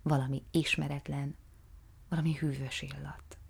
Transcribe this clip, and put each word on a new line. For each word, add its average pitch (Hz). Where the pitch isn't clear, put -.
Valami 135
ismeretlen, 143
valami 160
hűvös 135
illat. 139